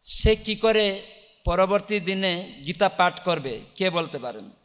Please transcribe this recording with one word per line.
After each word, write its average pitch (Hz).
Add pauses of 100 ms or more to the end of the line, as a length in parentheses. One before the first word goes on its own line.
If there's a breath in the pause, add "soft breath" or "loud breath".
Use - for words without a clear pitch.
সে -
কি 214
করে 208 (420)
পরবর্তী 196
দিনে 180
গীতা 185
পাঠ 180
করবে? 135 (160)
কে 185
বলতে 165
পারেন? 110 (140)